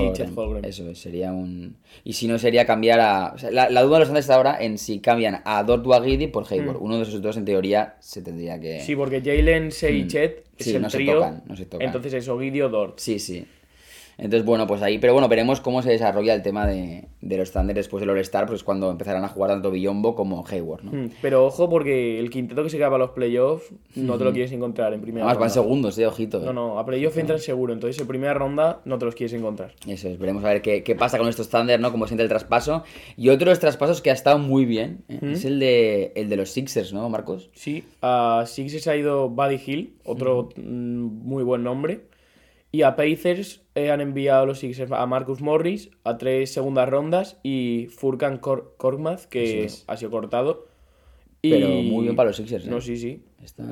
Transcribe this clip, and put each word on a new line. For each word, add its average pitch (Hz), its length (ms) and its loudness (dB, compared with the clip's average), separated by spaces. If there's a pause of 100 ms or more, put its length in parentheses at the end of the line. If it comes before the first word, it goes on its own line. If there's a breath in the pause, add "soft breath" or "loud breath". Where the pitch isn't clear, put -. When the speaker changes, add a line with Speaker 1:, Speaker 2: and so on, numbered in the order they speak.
Speaker 1:
y 95 120 0
Chet 92 160 -6
Speaker 2:
Holmgren. 90 80 -12
Speaker 1:
Holmgren. 107 280 -6
Speaker 2:
Eso 95 240 -12
es, 87 100 -14
sería 90 320 -8
un, 90 460 -10 (260 soft breath)
y 110 100 -10
si 117 140 -4
no 117 120 0
sería 117 260 4
cambiar 113 340 4
a, 98 360 4
o - 20 -16
sea, - 140 -8
la, 123 180 4
la 123 140 6
duda 147 120 6
de 165 40 8
los 156 100 8
Thunder 147 120 2
está 135 140 4
ahora 131 260 6
en 110 160 -2
si 104 220 -6
cambian 110 460 2
a 104 180 0
Dort 120 220 2
o 127 80 6
a 120 100 8
Giddey 135 240 2
por 110 240 -4
Hayward. 135 280 -2
Speaker 1:
Hmm. - 40 -10
Speaker 2:
Uno 110 140 -2
de 113 60 0
esos 104 180 -8
dos 107 160 -4
en 107 80 -6
teoría 101 540 0
se - 220 -16
tendría 85 380 -10
que 80 220 -10
Speaker 1:
Sí, 147 140 -4
porque 135 260 -2
Jalen, 156 480 2
Shea 151 220 -2
y 139 120 0
Speaker 2:
Hmm. 131 40 -6
Speaker 1:
Chet 151 380 -2 (120)
es - 80 -8
Speaker 2:
Sí, 117 100 0
Speaker 1:
el 127 60 0
Speaker 2:
no 101 80 -2
se 117 80 -4
Speaker 1:
trío. 139 180 2
Speaker 2:
tocan, 160 320 0
no - 80 -14
se 92 100 -12
tocan. 90 220 -8
Speaker 1:
Entonces 127 260 -6
eso, 123 260 -4
Giddey 135 220 -4
o 135 80 0
Dort. 107 300 -4
Speaker 2:
Sí, 110 200 -4
sí. 90 260 -10 (720 loud breath)
Entonces, 110 280 2
bueno, 110 220 2
pues 101 160 0
ahí, 104 160 2
pero 123 140 6
bueno, 135 140 6
veremos 120 340 4
cómo 127 200 -2
se 123 80 0
desarrolla 110 460 4
el 98 80 -2
tema 104 240 0
de, 90 380 -6 (160)
de 95 160 -4
los 92 140 -2
Thunder 98 240 -2
después 98 260 -4
del 101 100 -2
All-Star, 98 340 0
pues 107 180 -6
cuando 95 280 -2
empezarán 95 320 -4
a 98 60 -4
jugar 98 200 0
tanto 98 220 0
Biyombo 101 420 0
como 95 340 -4
Hayward, 85 360 -8
¿no? 101 80 -14
Speaker 1:
Hmm, 131 180 -6 (140)
pero 135 240 4
ojo, 170 240 2
porque 131 480 2
el 117 100 -2
quinteto 123 340 -4
que 160 60 -4
se 160 80 -6
queda 143 140 2
para 131 140 2
los 127 60 -4
playoffs 127 600 0 (240)
no 127 240 -2
te 123 60 0
lo 127 40 4
Speaker 2:
Ujú. 127 60 2
Speaker 1:
quieres 127 160 -2
encontrar 117 420 -4
en 107 80 -8
primera 113 240 -4
Speaker 2:
Además, 117 140 4
van 110 100 4
Speaker 1:
ronda. 98 40 -2 (100)
Speaker 2:
segundos, 113 340 0
eh, 113 80 4
ojito, 107 340 -2
eh. 82 60 -6
Speaker 1:
No, 127 80 -4
no, 117 240 -4
a 110 80 -2
playoffs 135 300 0
Speaker 2:
Ojito. 160 60 -2
Speaker 1:
entran 156 180 0
seguro, 127 340 -2
entonces 117 260 -4
en 139 80 -4
primera 135 280 -2
ronda 143 500 0
no 131 140 -4
te 123 60 -2
los 117 100 -2
quieres 117 180 -6
encontrar. 107 400 -6 (140)
Speaker 2:
Eso 95 220 -8
es, 87 100 -8
veremos 95 240 -2
a 107 60 2
ver 104 120 4
qué, 104 220 0
qué 113 100 0
pasa 120 240 0
con 117 100 2
estos 117 220 -4
Thunder, 120 300 4
¿no? 120 120 0
Cómo 117 140 -2
siente 113 160 -2
el 113 80 2
traspaso. 123 540 0 (340 loud breath)
Y 120 120 4
otro 135 160 6
de 180 80 8
los 170 60 0
traspasos 156 440 2
que 143 80 4
ha - 20 6
estado 143 240 4
muy 135 280 2
bien, 117 440 -4
¿eh? - 100 -10
Speaker 1:
¿Mm? 143 120 -4
Speaker 2:
Es 170 140 -4
el 139 140 0
de, 113 560 4
el 107 140 -4
de 104 60 0
los 98 160 -2
Sixers, 110 420 -4
¿no, 110 160 -6
Marcos? 101 440 -8
Speaker 1:
Sí, - 320 -10 (180)
a 120 420 2
Sixers 143 420 -8
ha 151 80 2
ido 143 340 0
Buddy 135 360 0
Hill, 147 380 -8
otro, 123 380 0
Speaker 2:
Ujú. - 200 -10
Speaker 1:
mm, 120 640 -8
muy 131 160 -4
buen 120 200 0
nombre. 139 480 -6 (600 soft breath)
Y 151 100 2
a 131 120 4
Pacers, 175 640 -2 (160)
eh, 147 160 0
han 147 80 0
enviado 139 460 2
los 135 140 -2
Sixers 127 340 -8
a 120 120 0
Marcus 127 360 -4
Morris, 160 480 0 (160)
a 117 120 -2
tres 131 360 -2
segundas 135 340 0
rondas 156 560 -2
y 120 460 -2
Furkan 135 480 -2
Kor-, 131 400 -6
Korkmaz, 156 500 -4
que 110 380 -2
Speaker 2:
Eso 107 140 -8
es. - 80 -20
Speaker 1:
ha 113 100 -6
sido 113 120 -8
cortado. 120 580 -4 (720 soft breath)
Speaker 2:
Pero 151 280 4
Speaker 1:
Y 123 200 0
Speaker 2:
muy 113 140 0
bien 117 120 0
para 120 140 4
los 98 80 -2
Sixers, 107 280 -6
¿eh? 113 40 -8
Speaker 1:
No, 120 100 -4
sí, 120 160 -6
sí. 120 280 -10 (200)
Speaker 2:
Está 117 280 -16